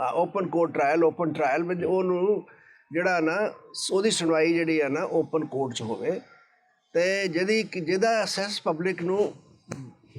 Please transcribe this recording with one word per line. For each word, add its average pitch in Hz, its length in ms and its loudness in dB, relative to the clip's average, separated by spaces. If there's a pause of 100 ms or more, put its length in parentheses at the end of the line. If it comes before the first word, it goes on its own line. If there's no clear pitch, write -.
ਹਾਂ, 131 120 0
ਓਪਨ 175 340 0
ਕੋਰਟ 165 260 0
ਟ੍ਰਾਇਲ, 170 300 4
ਓਪਨ 160 300 2
ਟ੍ਰਾਇਲ 151 300 0
ਵਿੱਚ 175 200 -4
ਉਹਨੂੰ 185 640 2 (460)
ਜਿਹੜਾ 175 280 2
ਨਾ 160 180 2 (360)
ਸ-, - 180 -6
ਉਹਦੀ 196 200 2
ਸੁਣਵਾਈ 165 420 2
ਜਿਹੜੀ 160 260 2
ਆ 143 80 2
ਨਾ 147 160 -2
ਓਪਨ 160 420 0
ਕੋਰਟ 127 280 -4
'ਚ - 80 -8
ਹੋਵੇ, 120 380 -4 (760)
ਤੇ 190 320 0
ਜਿਹਦੀ 190 360 0
ਕਿ-, 180 180 -8
ਜਿਹਦਾ 196 400 2
ਐਕਸੈਸ 196 400 -4
ਪਬਲਿਕ 175 420 -2
ਨੂੰ 185 300 0 (840)